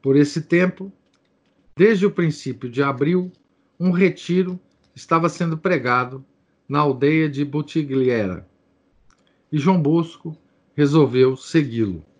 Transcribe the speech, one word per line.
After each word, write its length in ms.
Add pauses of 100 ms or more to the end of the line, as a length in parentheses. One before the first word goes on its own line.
Por 140
esse 260
tempo, 500 (800)
desde 300
o 60
princípio 580
de 140
abril, 500 (480)
um 100
retiro 680 (340)
estava 340
sendo 280
pregado 680 (440)
na 120
aldeia 480
de 160
Butigliera, 1040 (1000)
e 80
João 220
Bosco 560 (400)
resolveu 600
segui-lo. 680 (160)